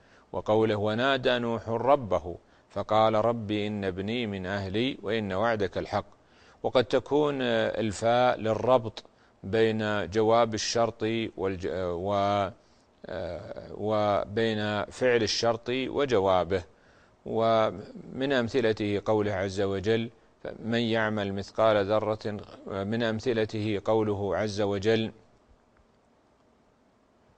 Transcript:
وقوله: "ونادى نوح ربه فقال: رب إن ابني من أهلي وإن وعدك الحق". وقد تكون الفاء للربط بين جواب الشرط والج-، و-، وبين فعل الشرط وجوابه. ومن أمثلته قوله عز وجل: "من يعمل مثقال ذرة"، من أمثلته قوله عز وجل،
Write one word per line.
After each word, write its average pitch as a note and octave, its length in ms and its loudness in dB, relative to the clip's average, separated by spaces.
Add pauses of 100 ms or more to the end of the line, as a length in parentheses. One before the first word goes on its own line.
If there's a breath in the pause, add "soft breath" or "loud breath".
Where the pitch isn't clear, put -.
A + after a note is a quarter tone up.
(320 soft breath)
وقوله: A2 440 2
"ونادى B2 640 0
نوح A#2 300 -4
ربه A2+ 640 0 (340 soft breath)
فقال: G#2+ 440 2
رب A2 380 0
إن G#2 340 -2
ابني G#2 420 -4
من G2 180 -6
أهلي G2+ 580 -2
وإن G#2 300 -2
وعدك G2+ 440 0
الحق". G2 280 -4 (580 soft breath)
وقد B2 200 2
تكون C#3+ 580 0
الفاء A2+ 960 2
للربط A2 640 0 (400 soft breath)
بين G#2+ 680 2
جواب A2 440 4
الشرط A2 500 -2 (340)
والج-، F#2 360 -4
و-، G2 760 0 (1200 soft breath)
وبين G#2 1120 0
فعل A#2+ 380 2
الشرط A#2 460 0
وجوابه. F#2+ 920 2 (600 soft breath)
ومن A2+ 1080 0
أمثلته A2 720 0
قوله G#2 280 2
عز G2 280 -2
وجل: G2+ 480 0 (500 soft breath)
"من A#2 200 -2
يعمل G#2+ 540 0
مثقال G#2 520 2
ذرة"، G#2+ 540 -2 (280)
من G#2 360 -4
أمثلته A2 840 -2
قوله G#2 520 2
عز G#2 240 -2
وجل، G#2+ 500 0 (2250)